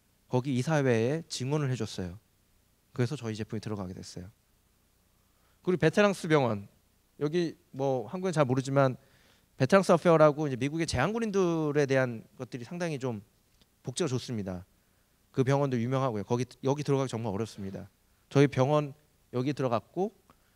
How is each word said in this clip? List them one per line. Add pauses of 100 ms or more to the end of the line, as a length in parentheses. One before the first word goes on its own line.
(280)
거기
이사회에
증언을
해줬어요. (760)
그래서
저희
제품이
들어가게
됐어요. (1300)
그리고
베테랑스
병원, (520)
여기 (160)
뭐
한국엔
잘
모르지만 (640)
베테랑스
어페어라고
이제
미국의
재향군인들에
대한 (140)
것들이
상당히
좀 (600)
복지가
좋습니다. (680)
그
병원도
유명하고요.
거기, (180)
여기
들어가기
정말
어렵습니다. (400)
저희
병원 (400)
여기
들어갔고 (420)